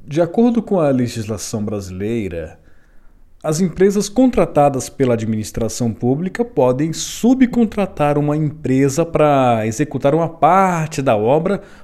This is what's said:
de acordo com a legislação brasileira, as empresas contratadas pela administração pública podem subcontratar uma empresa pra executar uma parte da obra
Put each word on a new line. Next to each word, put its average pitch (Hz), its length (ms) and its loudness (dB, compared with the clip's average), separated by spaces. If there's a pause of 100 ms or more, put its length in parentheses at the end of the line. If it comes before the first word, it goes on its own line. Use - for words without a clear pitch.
de 151 160 -2
acordo 233 420 2
com 196 160 -2
a 147 100 2
legislação 113 720 -4
brasileira, 95 1000 -6 (840)
as 156 160 -2
empresas 196 480 0
contratadas 156 800 2
pela 123 280 0
administração 110 800 -4
pública 170 520 -2
podem 143 480 0
subcontratar 220 1200 0
uma 147 200 0
empresa 139 680 0
pra 131 600 2
executar 143 480 0
uma 165 140 0
parte 170 720 2
da 127 160 2
obra 151 440 0 (220)